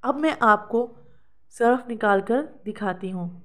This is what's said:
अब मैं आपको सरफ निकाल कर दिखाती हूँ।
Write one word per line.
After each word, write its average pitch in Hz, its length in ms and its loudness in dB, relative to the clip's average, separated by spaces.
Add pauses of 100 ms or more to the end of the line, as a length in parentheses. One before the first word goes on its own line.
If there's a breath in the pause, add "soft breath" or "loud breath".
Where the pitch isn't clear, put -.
अब 262 80 0
मैं 302 260 0
आपको 226 380 4 (760 soft breath)
सरफ 247 320 2
निकाल 214 340 2
कर 226 200 0 (240)
दिखाती 196 440 -6
हूँ। 180 160 -6 (200)